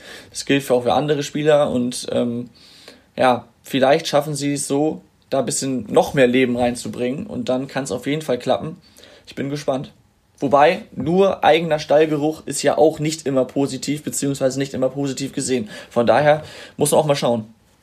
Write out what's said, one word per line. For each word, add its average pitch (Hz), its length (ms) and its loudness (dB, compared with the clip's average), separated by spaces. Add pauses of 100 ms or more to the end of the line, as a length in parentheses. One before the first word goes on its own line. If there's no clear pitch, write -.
(300)
Das - 160 -12
gilt 139 180 0
für, 127 100 2
auch 123 80 2
für 113 120 2
andere 143 280 2
Spieler. 147 480 2
Und, 123 400 -2
ähm, 120 400 -2 (680)
ja, 123 300 2 (160)
vielleicht 139 460 2
schaffen 147 260 -2
sie 143 200 -4
es 135 120 -6
so, 147 360 -2 (280)
da 135 80 0
ein 123 80 -2
bisschen 135 420 -4
noch - 240 2
mehr 135 140 4
Leben 123 300 2
reinzubringen. 120 680 -4
Und 123 240 -8
dann 127 200 -2
kann's 139 240 -8
auf 107 160 -6
jeden 151 140 -4
Fall 123 180 -4
klappen. - 380 -4 (500)
Ich - 80 -18
bin 135 120 -6
gespannt. 143 440 -4 (480)
Wobei, 143 420 4 (140)
nur 185 480 2
eigener 156 340 4
Stallgeruch 151 680 0
ist - 180 -6
ja 139 140 2
auch - 200 4
nicht 151 300 -4
immer 131 160 2
positiv, 139 580 -4
beziehungsweise 135 560 -2
nicht 139 160 -4
immer 131 140 0
positiv 135 440 -4
gesehen. 123 360 -2 (200)
Von 120 160 0
daher 147 380 4 (340)
muss 147 140 0
man 147 80 4
auch 151 80 2
mal 143 80 2
schauen. 120 400 -2 (280)